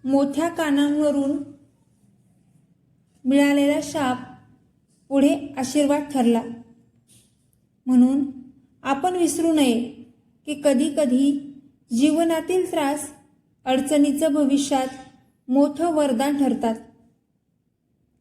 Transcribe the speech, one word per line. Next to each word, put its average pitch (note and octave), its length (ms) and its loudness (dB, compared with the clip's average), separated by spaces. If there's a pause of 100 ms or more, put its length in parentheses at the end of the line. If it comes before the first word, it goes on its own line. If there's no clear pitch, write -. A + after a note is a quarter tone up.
मोठ्या C#4 440 0
कानांवरून D4 880 0 (1900)
मिळालेला C#4+ 580 2
शाप C4+ 360 -4 (880)
पुढे C#4 480 0
आशीर्वाद C#4+ 460 0
ठरला. A#3 400 0 (1400)
म्हणून B3+ 380 4 (580)
आपण F4+ 340 -2
विसरू E4 360 0
नये B3+ 280 2 (680)
की D4 180 -8
कधीकधी C#4 920 0 (440)
जीवनातील E4 720 0
त्रास, D4 400 -4 (540)
अडचणीचं C#4+ 680 2
भविष्यात C#4 560 2 (600)
मोठं D4 460 2
वरदान C#4 440 0
ठरतात. A#3 360 0 (1500)